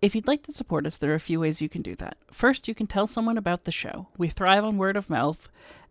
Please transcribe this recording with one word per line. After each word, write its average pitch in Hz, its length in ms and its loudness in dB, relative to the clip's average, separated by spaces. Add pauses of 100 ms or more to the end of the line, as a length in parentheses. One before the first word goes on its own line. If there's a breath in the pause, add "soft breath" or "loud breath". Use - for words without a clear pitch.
If 202 140 2
you'd 220 120 0
like 294 160 2
to - 80 -16
support 185 340 -4
us, 156 120 -6
there 147 140 0
are 151 40 2
a 160 60 0
few 165 180 -2
ways 156 220 0
you 156 80 -2
can - 120 -10
do 90 140 -8
that. - 220 -12 (120)
First, - 380 2
you 220 80 -6
can 214 120 -4
tell 202 200 0
someone 226 300 -2
about 190 260 -2
the 165 80 -6
show. - 360 -8 (100)
We 175 100 0
thrive 196 380 4
on 214 120 0
word 190 200 2
of 196 120 -6
mouth, 147 380 0 (440 loud breath)